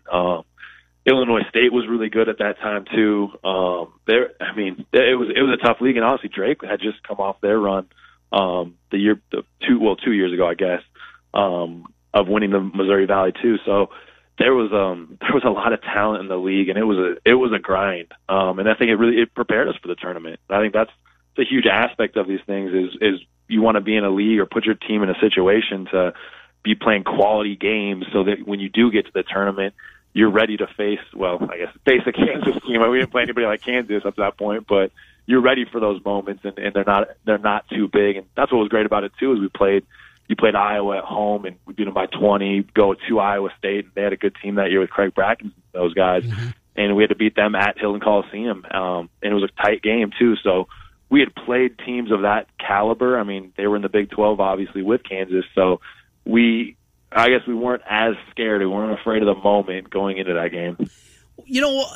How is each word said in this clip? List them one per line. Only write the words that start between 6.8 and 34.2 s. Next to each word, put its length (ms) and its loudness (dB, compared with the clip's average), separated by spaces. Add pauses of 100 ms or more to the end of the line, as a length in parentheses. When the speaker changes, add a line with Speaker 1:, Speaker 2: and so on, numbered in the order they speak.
Speaker 1:
just 220 -6
come 160 -10
off 240 -4
their 160 2
run, 300 0 (440)
um, 440 -2 (140)
the 60 -2
year, 240 2 (100)
the 120 -6 (260)
two, 100 4
well, 180 2
two 160 -2
years 200 2
ago, 160 2
I 60 -2
guess, 260 -2 (540)
um, 580 -4 (220)
of 120 4
winning 260 0
the 80 4
Missouri 440 2
Valley 380 2
too. 240 4
So 240 2 (480)
there 160 4
was, 180 0
um, 480 -2
there 140 0
was 100 2
a 60 2
lot 240 0
of 80 -4
talent 400 -2
in 60 -10
the 100 -4
league, 320 0
and 80 -2
it 60 2
was 120 2
a, 340 2
it 40 8
was 180 2
a 60 0
grind. 540 -4 (180)
Um, 280 0
and 80 0
I 80 4
think 140 2
it 80 2
really, 240 4
it 140 0
prepared 340 0
us 140 -2
for 60 -14
the 80 -6
tournament. 520 -12
And 80 -2
I 60 2
think 100 -2
that's 180 0 (460)
the 80 0
huge 220 0
aspect 500 0
of 100 -2
these 200 -4
things 260 -6
is, 300 -2
is 180 0 (260)
you 140 0
wanna 220 2
be 120 -2
in 100 0
a 60 0
league 280 2
or 80 0
put 180 -4
your 100 0
team 280 -4
in 80 0
a 100 -4
situation 720 2
to 240 0 (480)
be 120 2
playing 300 2
quality 520 2
games 540 -2
so 140 2
that 220 -2
when 120 -4
you 120 -8
do 200 4
get 140 2
to 80 -20
the 100 -2
tournament, 520 -2 (400)
you're 160 4
ready 260 2
to 100 -4
face, 340 -4 (120)
well, 260 -2 (120)
I 80 -12
guess, 260 -8
face 220 2
a 60 -2
Kansas 500 -2
team. 260 -2
We 120 2
didn't 100 -4
play 120 -2
anybody 240 -2
like 160 -4
Kansas 420 -4
up 100 -6
to 60 -6